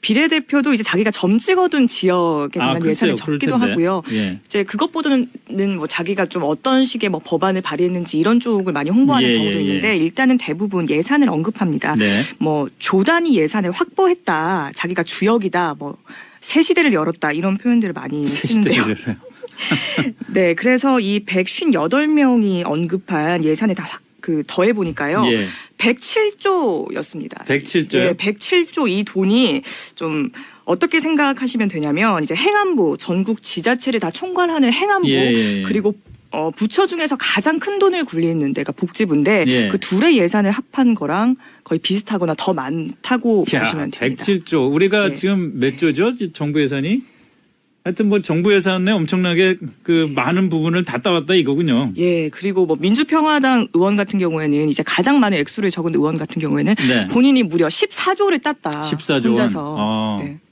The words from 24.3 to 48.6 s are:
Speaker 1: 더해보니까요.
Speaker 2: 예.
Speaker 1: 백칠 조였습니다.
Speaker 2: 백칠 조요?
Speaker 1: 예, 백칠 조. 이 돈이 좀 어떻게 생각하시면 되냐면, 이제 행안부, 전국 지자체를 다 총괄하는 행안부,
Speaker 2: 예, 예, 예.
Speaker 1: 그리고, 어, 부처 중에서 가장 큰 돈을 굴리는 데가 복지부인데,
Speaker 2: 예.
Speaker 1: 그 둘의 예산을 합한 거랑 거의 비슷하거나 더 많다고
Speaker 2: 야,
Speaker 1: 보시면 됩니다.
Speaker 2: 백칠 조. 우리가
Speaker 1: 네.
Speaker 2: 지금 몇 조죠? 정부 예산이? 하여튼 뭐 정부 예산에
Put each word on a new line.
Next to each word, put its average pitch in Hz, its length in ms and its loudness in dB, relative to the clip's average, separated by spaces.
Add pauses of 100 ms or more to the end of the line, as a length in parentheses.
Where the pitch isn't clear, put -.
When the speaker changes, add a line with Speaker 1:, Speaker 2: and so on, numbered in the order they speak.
Speaker 1:
더해보니까요. 185 840 0
Speaker 2:
예. 107 160 0 (300)
Speaker 1:
백칠 403 600 0
조였습니다. 190 1080 -4
Speaker 2:
백칠 143 440 0
조요? 185 140 2
Speaker 1:
예, 180 140 2
백칠 330 540 0
조. 285 160 0
이 196 160 0
돈이 196 580 2 (340)
좀 156 340 -4 (360)
어떻게 320 340 0
생각하시면 277 680 0
되냐면, 170 560 0
이제 156 120 -4
행안부, 302 640 2
전국 190 420 -2
지자체를 233 580 -2
다 170 120 -4
총괄하는 330 600 0
행안부, 370 380 0
Speaker 2:
예, 135 40 2 (200)
예, 107 260 0
예. 95 40 -4
Speaker 1:
그리고, 104 300 0 (380)
어, 156 200 -4
부처 220 360 0
중에서 311 320 -2
가장 311 400 0
큰 403 200 -4
돈을 370 260 2
굴리는 165 480 0
데가 139 180 -4
복지부인데, 180 760 0
Speaker 2:
예. 123 200 2
Speaker 1:
그 190 100 -2
둘의 240 400 2
예산을 202 340 2
합한 247 440 0
거랑 208 400 0 (300)
거의 160 140 -2
비슷하거나 185 580 -2
더 - 160 -2
많다고 165 1000 -2
Speaker 2:
야, 131 60 2
Speaker 1:
보시면 143 320 -2
됩니다. - 80 -14
Speaker 2:
백칠 165 460 -2
조. 151 220 2
우리가 190 420 2
Speaker 1:
네. - 40 -6
Speaker 2:
지금 180 460 -2
몇 131 180 0
조죠? 165 360 0 (180)
정부 147 300 -2
예산이? 143 420 -2 (800)
하여튼 185 240 0
뭐 202 140 2
정부 175 320 2
예산에 185 400 2